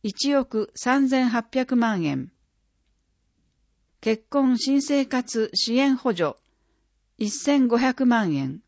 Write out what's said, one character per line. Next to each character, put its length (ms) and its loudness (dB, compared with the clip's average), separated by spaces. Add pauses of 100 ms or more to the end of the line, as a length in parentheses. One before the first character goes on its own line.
一 320 -2
億 400 -2
三 340 2
千 200 2
八 140 0
百 340 -2
万 260 2
円。 300 -4 (1700)
結 300 -2
婚 280 2
新 220 2
生 260 0
活 480 -4
支 220 -2
援 200 4
補 180 -2
助。 220 -2 (840)
一 120 -2
千 380 2
五 100 2
百 280 0
万 280 2
円。 340 -6